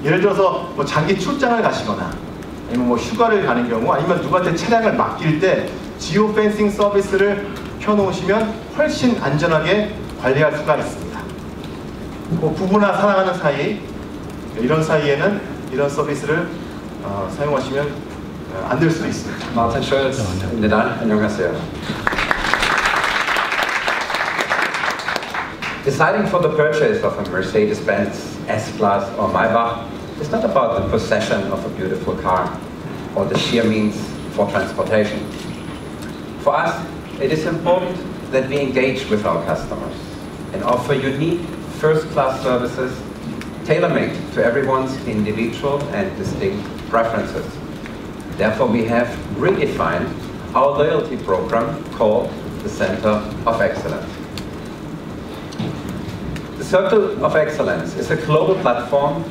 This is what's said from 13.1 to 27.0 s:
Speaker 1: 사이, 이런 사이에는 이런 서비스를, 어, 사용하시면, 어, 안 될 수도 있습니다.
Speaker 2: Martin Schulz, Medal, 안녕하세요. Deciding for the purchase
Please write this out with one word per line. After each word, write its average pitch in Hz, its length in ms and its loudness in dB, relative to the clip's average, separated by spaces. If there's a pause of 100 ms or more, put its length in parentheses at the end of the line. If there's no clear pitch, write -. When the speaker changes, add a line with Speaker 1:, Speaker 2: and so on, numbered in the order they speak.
Speaker 1:
사이, 160 440 0 (800)
이런 151 240 4
사이에는 156 560 2 (320)
이런 143 180 2
서비스를, 151 600 0 (540)
어, 98 340 -4
사용하시면, 139 500 0 (680)
어, - 160 -6
안 151 100 2
될 160 120 6
수도 - 160 -2
있습니다. - 380 -6 (100)
Speaker 2:
Martin 117 260 2
Schulz, 131 400 2 (360)
Medal, 110 420 2
안녕하세요. 107 540 2 (4000)
Deciding 185 420 2
for 165 140 2
the 156 80 4
purchase 143 540 4